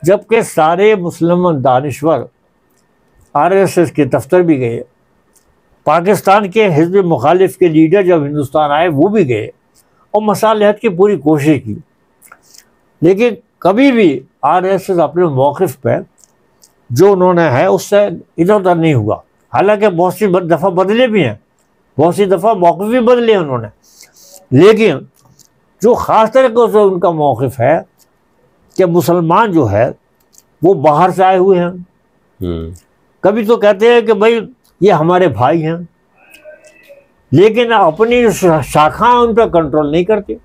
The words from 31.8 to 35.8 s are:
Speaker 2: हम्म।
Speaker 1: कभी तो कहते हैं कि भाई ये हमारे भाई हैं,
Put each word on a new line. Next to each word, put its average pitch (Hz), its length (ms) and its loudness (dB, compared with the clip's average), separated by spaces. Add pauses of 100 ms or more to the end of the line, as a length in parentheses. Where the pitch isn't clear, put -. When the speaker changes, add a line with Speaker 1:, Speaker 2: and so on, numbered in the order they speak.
Speaker 2:
हम्म। 82 320 -8 (500)
Speaker 1:
कभी 214 220 0
तो 226 100 2
कहते 208 380 2
हैं 233 120 2
कि 220 60 0
भाई 214 360 0 (340)
ये 202 80 4
हमारे 175 380 2
भाई 131 320 0
हैं, 165 280 -8 (1400)